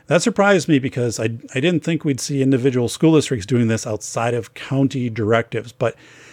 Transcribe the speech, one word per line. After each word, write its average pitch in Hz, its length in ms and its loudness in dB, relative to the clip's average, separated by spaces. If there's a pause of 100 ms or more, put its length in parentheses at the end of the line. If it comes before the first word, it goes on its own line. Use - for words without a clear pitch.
That 165 160 2
surprised 196 460 2
me 151 100 4
because 123 400 -4
I, 117 60 -2 (300)
I 127 60 -4
didn't 170 220 2
think 170 220 -4
we'd 139 160 -2
see 139 220 -2
individual 127 460 2
school 160 260 4
districts 131 320 0
doing 120 200 2
this 113 200 -2
outside 117 480 -4
of 117 200 -6
county 135 560 -2
directives, 113 600 -2
but - 240 -4 (360)